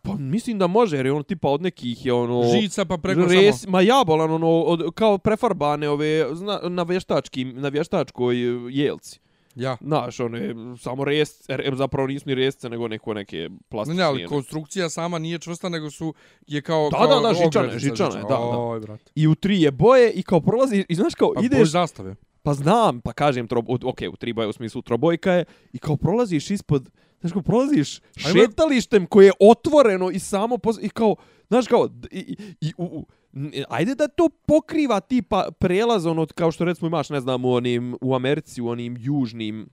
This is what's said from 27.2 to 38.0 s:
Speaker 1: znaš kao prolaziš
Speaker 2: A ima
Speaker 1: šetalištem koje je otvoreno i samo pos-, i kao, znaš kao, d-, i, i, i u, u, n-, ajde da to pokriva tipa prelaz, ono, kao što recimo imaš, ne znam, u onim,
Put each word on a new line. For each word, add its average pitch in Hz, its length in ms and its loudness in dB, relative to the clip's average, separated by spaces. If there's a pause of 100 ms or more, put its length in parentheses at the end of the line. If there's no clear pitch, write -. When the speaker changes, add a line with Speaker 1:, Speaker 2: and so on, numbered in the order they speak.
Speaker 1:
znaš 170 120 -6
kao 190 80 -4
prolaziš 233 560 0
Speaker 2:
A - 40 -20 (240)
ima 160 160 6
Speaker 1:
šetalištem 233 640 2
koje 196 200 10
je 196 60 10 (100)
otvoreno 220 680 6
i 190 80 -6
samo 214 360 -2
pos-, 214 260 -4
i 214 80 -6
kao, 214 260 0 (320)
znaš 233 200 2
kao, 175 200 4
d-, 120 220 -14
i, - 100 -10
i, - 160 -10 (260)
i 156 160 -6
u, 175 60 -8
u, 170 220 -12 (280)
n-, 139 360 -8
ajde 175 260 -2
da 294 120 0
to 330 220 0 (120)
pokriva 294 580 2
tipa 214 540 -2
prelaz, 196 520 0
ono, 160 200 0
kao 165 260 -2
što 170 140 -4
recimo 170 220 -2
imaš, 165 220 -2
ne 147 100 -4
znam, 127 260 -4
u 127 60 2
onim, 123 500 -2